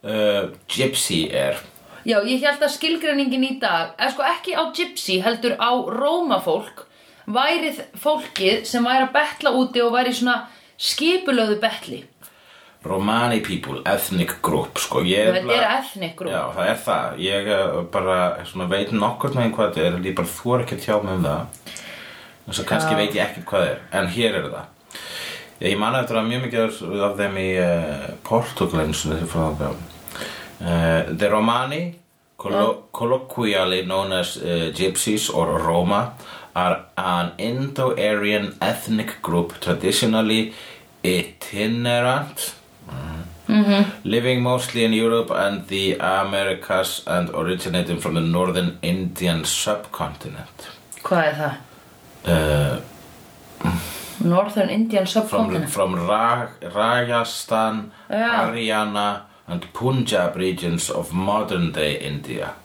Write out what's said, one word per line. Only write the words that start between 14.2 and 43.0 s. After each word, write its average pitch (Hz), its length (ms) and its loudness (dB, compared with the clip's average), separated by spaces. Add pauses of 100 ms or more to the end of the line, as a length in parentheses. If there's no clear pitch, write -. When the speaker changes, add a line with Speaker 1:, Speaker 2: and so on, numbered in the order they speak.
Speaker 1:
group, - 380 0
sko. - 260 0
Ég 98 220 4
Speaker 2:
Þetta 185 160 4
er 185 40 -6
Speaker 1:
bara 233 320 4
Speaker 2:
ethnic 196 380 -8
group. 175 160 -6
Speaker 1:
Já, 82 120 -2 (100)
það 92 160 2
er 110 160 0
það. 80 320 0
Ég, 98 340 0
eh, 87 300 2 (100)
bara 92 240 2 (280)
svona 90 260 -6
veit 101 220 0
nokkurn 113 440 0
veginn 113 160 2
hvað 104 220 2
þetta 80 120 2
er, 87 120 2
en 90 60 -4
ég 95 120 -2
bara 87 100 0
þori 123 380 0
ekki - 140 -6
að - 80 -10
tjá 107 180 2
mig 95 100 -2
um 90 100 2
það. - 500 -4 (720)
Þess 107 160 -6
að - 80 -6
kannski 107 240 2
Speaker 2:
Já. - 20 2
Speaker 1:
veit 104 180 0
ég - 120 2
ekkert - 180 -10
hvað - 160 2
það 78 100 2
er, 65 100 -6 (120)
en 92 160 0
hér 113 260 0
er 73 160 -2
það. - 460 -16 (640)
Ég 95 180 0
man 110 160 2
eftir 120 220 0
að 110 140 2
mjög 127 160 -2
mikið 113 180 0
af, 107 180 -4 (280)
af 98 80 -4
þeim 98 180 0
í, 95 120 0 (120)
eh, 82 500 0 (140)
Portúgal 85 560 0
einu 76 140 0
sinni 78 220 -2
þegar 82 100 -4
ég - 80 -8
fór 80 100 2
þangað. 76 300 -4 (880)
Eh, 82 420 2 (160)
the 101 120 4
Romani, 123 520 2 (560)
collo-, 104 360 2
Speaker 2:
Já. - 180 -16
Speaker 1:
colloquially 104 920 0
known 95 280 0
as, 90 260 -2
eh, 82 340 -2
Gypsies 95 600 0
or 82 240 2
Roma, 87 560 2 (420)
are 90 300 0 (100)
an 90 420 -2
Indo-Aryan 107 1200 0
ethnic 110 600 -2
group 85 380 -2
traditionally 110 920 2 (520)
itinerant 120 1500 0 (920)